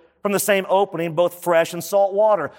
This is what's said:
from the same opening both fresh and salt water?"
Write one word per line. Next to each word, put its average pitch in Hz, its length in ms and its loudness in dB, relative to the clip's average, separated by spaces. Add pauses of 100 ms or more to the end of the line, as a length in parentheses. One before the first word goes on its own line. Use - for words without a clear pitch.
(220)
from 202 80 -2
the 190 80 0
same 190 300 0
opening 170 460 -2
both - 280 0
fresh 170 300 2
and 170 100 -10
salt 196 320 0
water?" 196 440 0